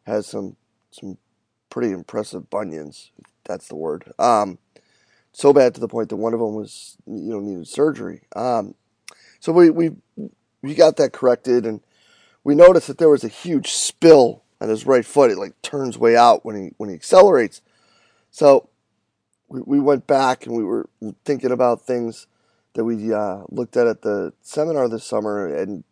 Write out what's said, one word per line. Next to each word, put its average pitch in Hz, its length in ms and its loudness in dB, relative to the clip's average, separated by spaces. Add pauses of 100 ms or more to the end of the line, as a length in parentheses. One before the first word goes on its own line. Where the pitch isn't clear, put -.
has 107 200 -8
some, 98 300 -14 (340)
some 92 260 -18 (540)
pretty 120 220 -4
impressive 92 580 -12
bunions, 78 680 -12
if - 80 -20 (180)
that's - 240 -14
the - 80 -16
word. 78 420 -10
Um, 104 400 0 (760)
so 143 200 2
bad 131 220 4
to - 60 -14
the 113 80 -8
point 110 200 -6
that 110 80 -10
one 117 180 -4
of 117 60 -4
'em 107 140 -6
was, - 420 -16 (100)
you 101 240 -12
know, 107 100 -10
needed 95 280 -12
surgery. 131 540 -6 (120)
Um, 113 400 -6 (680)
so - 120 -6
we, 170 180 6
we, 165 200 -2 (720)
we 139 120 -10
got 160 220 2
that 139 160 -2
corrected, 123 540 -2
and 110 140 -10 (600)
we 147 120 0
noticed 175 340 8
that 135 100 -12
there 165 120 4
was 143 140 2
a 113 40 -8
huge 156 440 -6
spill - 680 4 (180)
on 110 100 -6
his 110 160 -6
right 127 180 2
foot. 135 260 2
It, 95 80 -4
like, 98 240 -12
turns 131 360 -8
way 117 180 4
out 117 280 4
when 110 120 -10
he, 95 220 -12
when 104 100 -10
he 95 60 -12
accelerates. 160 680 2 (680)
So 139 380 4 (800)
we, 131 120 -14
we 143 200 -2
went 139 260 0
back 135 400 -2
and 120 100 -8
we 113 80 -4
were 107 240 -6 (360)
thinking 131 280 -4
about 120 300 -2
things 120 440 -8 (480)
that 113 100 -4
we, 113 280 -4
uh, 101 380 -6
looked 117 260 -8
at 120 100 2
at 110 160 -4
the 101 300 -6 (100)
seminar 151 460 -4
this 110 160 -10
summer, 104 420 -6
and 87 460 -8